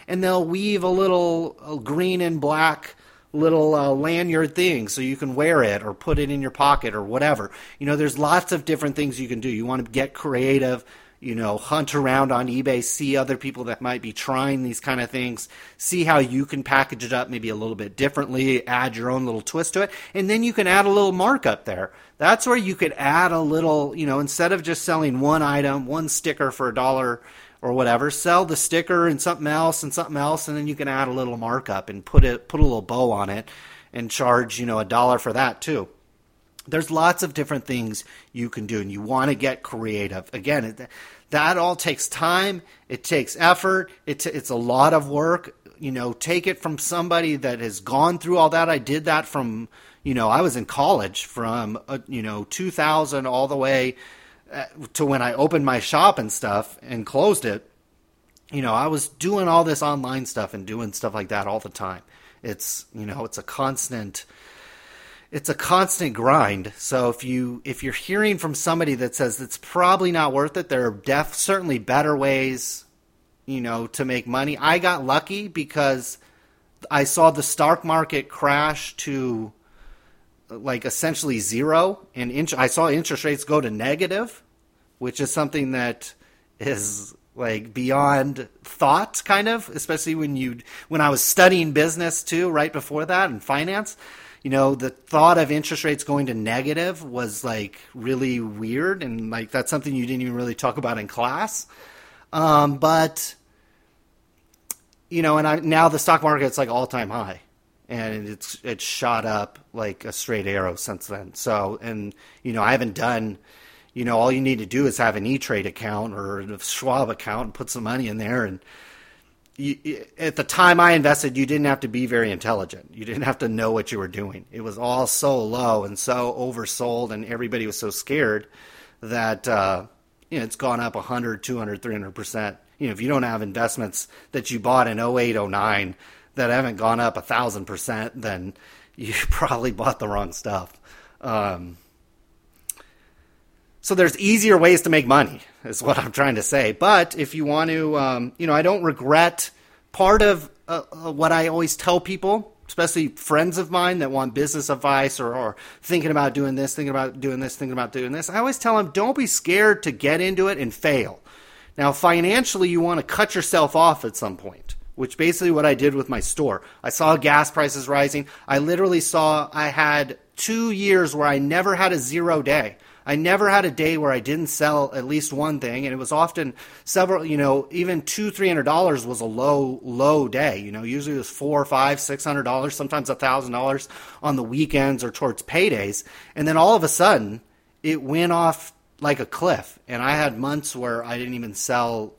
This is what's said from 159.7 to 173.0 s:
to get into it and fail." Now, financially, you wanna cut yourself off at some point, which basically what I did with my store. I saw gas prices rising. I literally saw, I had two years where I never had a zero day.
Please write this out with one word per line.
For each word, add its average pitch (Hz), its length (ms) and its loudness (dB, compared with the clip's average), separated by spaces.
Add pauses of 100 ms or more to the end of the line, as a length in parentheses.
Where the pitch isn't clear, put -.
to 160 60 -2
get 139 300 0
into 185 280 2
it 190 100 -2
and 120 160 -4
fail." 131 460 0 (580)
Now, 143 140 4
financially, 180 760 4
you 170 140 2
wanna 170 200 0
cut - 320 0
yourself 160 400 2
off 160 300 6
at 110 120 -8
some 98 200 -6
point, - 380 -12 (220)
which 127 200 -6
basically 170 340 2
what 151 140 4
I 147 80 8
did 139 220 4
with 135 160 -2
my 117 100 -2
store. 117 400 0 (240)
I 123 60 -4
saw 160 260 4
gas 147 340 6
prices 139 380 -2
rising. 143 380 2 (200)
I 139 120 2
literally 175 420 2
saw, 156 500 2
I 151 180 -2
had 147 500 0 (180)
two 226 360 -2
years 190 440 4
where 147 100 2
I 143 120 4
never 175 360 2
had 185 200 2
a 160 40 0
zero 156 440 0
day. 131 340 0 (320)